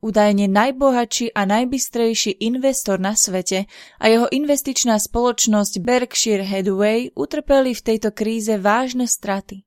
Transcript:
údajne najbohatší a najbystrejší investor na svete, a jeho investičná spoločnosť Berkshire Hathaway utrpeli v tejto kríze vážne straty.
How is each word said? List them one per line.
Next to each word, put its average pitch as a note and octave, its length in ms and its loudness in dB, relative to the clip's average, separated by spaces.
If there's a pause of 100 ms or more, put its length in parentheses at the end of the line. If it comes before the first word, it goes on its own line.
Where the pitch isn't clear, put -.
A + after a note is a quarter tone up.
údajne G#3 480 2
najbohatší B3 880 2
a G3 80 0
najbystrejší A3+ 960 0
investor B3 560 0
na F#3+ 160 -2
svete, F#3+ 560 -2 (320)
a - 80 -10
jeho A#3 160 4
investičná C4+ 720 0
spoločnosť G#3+ 800 0
Berkshire A#3 640 0
Hathaway G3 720 0
utrpeli C#4 640 0
v - 60 -18 (100)
tejto G#3+ 160 -2
kríze G#3+ 480 -2
vážne B3 480 0
straty. G3 600 -6